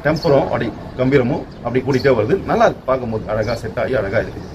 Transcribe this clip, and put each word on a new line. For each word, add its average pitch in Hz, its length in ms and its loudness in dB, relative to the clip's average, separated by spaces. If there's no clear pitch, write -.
டெம்பரும் 156 380 4
அப்படி 113 300 -2
கம்பீரமும் 131 480 2
அப்படி 120 220 0
கூட்டிகிட்டே 135 260 4
வருது. 117 320 2
நல்லா 208 200 2
இருக்கு 165 220 0
பார்க்கும்போது, 113 420 -2
அழகா 110 260 -2
செட் 110 240 -8
ஆகி 117 160 -2
அழகா 104 240 0
இருக்குது. - 360 -6